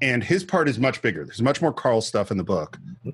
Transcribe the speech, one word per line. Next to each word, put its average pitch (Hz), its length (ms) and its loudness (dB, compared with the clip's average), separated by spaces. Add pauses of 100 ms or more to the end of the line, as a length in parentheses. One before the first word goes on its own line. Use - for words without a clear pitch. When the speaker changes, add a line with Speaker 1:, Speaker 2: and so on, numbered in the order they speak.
Speaker 1:
And 123 240 2
his 185 180 2
part 170 280 2
is 110 80 -2
much 127 240 0
bigger. 85 200 -2
There's - 200 -6
much 139 180 2
more 156 120 2
Carl 117 280 2
stuff 104 300 -2
in 101 80 -2
the 90 60 -2
book 87 340 -4 (280)
Speaker 2:
Okay. - 80 -8